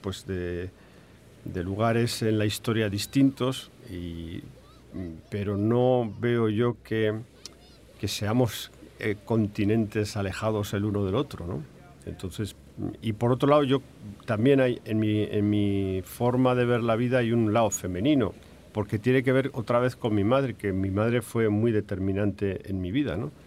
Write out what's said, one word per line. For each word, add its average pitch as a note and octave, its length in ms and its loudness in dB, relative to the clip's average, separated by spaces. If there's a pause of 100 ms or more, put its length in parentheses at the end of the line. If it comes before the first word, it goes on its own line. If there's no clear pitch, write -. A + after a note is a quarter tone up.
pues, - 240 -6
de, F2+ 460 -6 (760)
de F2+ 180 -6
lugares A2+ 600 0
en A2 160 2
la G#2+ 80 2
historia G#2+ 420 -2
distintos, C3 800 0 (180)
y, F2 540 -10 (880)
pero G2+ 260 -2
no A#2+ 640 2
veo A#2 300 2
yo A#2+ 340 0
que, A2 300 0 (840)
que G#2 100 -4
seamos, A#2 640 -2 (280)
eh, G#2+ 240 -2
continentes G#2+ 960 0
alejados G2+ 560 -2
el G2+ 120 0
uno G2+ 200 0
del F#2+ 100 0
otro, A2+ 320 -4
¿no? C3 160 -6 (420)
Entonces, F#2 500 -8 (460)
y A2 120 -2
por A#2+ 180 0
otro C3 160 2
lado, D3 160 6
yo C3+ 180 2 (440)
también A#2+ 340 4
hay, B2+ 260 2
en A2 140 -2
mi, G#2+ 240 2
en G#2 260 0
mi G2 540 0
forma B2+ 520 2
de B2 100 2
ver A#2+ 160 2
la A#2 140 2
vida B2 240 2
hay A#2 120 2
un A2+ 220 4
lado A2+ 160 4
femenino, G2 640 0 (400)
porque G#2+ 260 -2
tiene B2+ 240 4
que C3 80 2
ver B2+ 220 2
otra A#2+ 260 0
vez B2 160 2
con A2 180 -2
mi G#2 100 2
madre, B2 320 2
que G2+ 180 -2
mi F#2+ 180 0
madre A2+ 300 2
fue A2+ 260 0
muy G#2+ 240 2
determinante G2 1000 -2
en F#2+ 120 -4
mi F2+ 100 -4
vida, A#2+ 240 -2
¿no? C3+ 160 -4 (160)